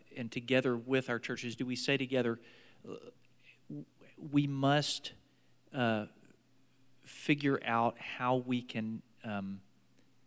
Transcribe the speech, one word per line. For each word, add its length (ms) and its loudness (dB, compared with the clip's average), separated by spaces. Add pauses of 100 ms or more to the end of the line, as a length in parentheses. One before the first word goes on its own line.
(160)
and 140 -6
together 460 2
with 340 0
our 80 0
churches, 380 -6
do 100 -4
we 100 -4
say 200 2
together, 420 2 (500)
uh, 60 -12 (760)
w-, 160 -12 (460)
we 160 6
must, 640 2 (640)
uh, 320 2 (1000)
figure 600 0
out 340 2
how 380 -2
we 260 0
can, 400 -6 (220)
um, 360 -6 (680)